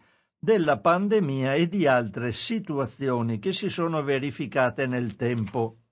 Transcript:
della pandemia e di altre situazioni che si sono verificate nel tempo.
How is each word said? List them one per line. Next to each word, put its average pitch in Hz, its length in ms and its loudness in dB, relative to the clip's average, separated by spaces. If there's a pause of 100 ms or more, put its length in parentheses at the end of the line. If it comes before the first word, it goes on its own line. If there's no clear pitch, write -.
(460)
della 156 320 4
pandemia 170 760 2
e 165 120 4
di 170 220 2
altre 120 420 2
situazioni 127 1080 -2
che 190 120 -2
si 190 160 -4
sono 165 360 -2
verificate 135 840 0
nel 123 300 -2
tempo. 117 640 -2 (140)